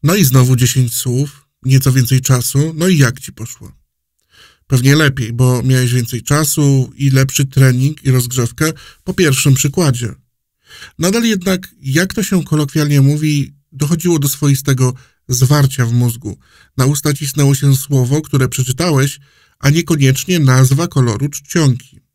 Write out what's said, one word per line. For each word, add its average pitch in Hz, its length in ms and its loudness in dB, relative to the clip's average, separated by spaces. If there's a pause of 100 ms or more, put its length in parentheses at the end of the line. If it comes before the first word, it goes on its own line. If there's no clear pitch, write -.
No 160 120 2
i 202 100 2
znowu 127 320 4
dziesięć 123 380 0
słów, 131 520 -6 (160)
nieco 131 300 2
więcej 127 280 2
czasu. 135 560 0
No 170 120 0
i 180 100 2
jak 123 220 0
ci - 120 -16
poszło? - 400 -18 (920)
Pewnie 135 300 2
lepiej, 131 360 0
bo 123 300 0
miałeś 127 300 0
więcej 120 300 -4
czasu 143 720 0
i 139 140 -2
lepszy 135 340 0
trening 135 600 0
i 139 60 0
rozgrzewkę 127 640 -2 (320)
po 180 100 -6
pierwszym 143 400 2
przykładzie. 131 600 -2 (840)
Nadal 196 260 -2
jednak, 190 560 -2
jak 147 340 -2
to 220 80 -4
się 185 220 -2
kolokwialnie 147 560 0
mówi, 147 540 0 (180)
dochodziło 160 460 0
do 143 100 -2
swoistego 135 640 0 (340)
zwarcia 131 580 2
w 113 60 -4
mózgu. 120 460 -2 (380)
Na 131 100 0
usta 147 280 -2
cisnęło 139 400 0
się 139 220 2
słowo, 139 460 0
które 131 260 -2
przeczytałeś, 135 720 -2 (380)
a 139 120 0
niekoniecznie 156 680 0
nazwa 131 500 2
koloru 127 400 -2
czcionki. - 720 -4 (140)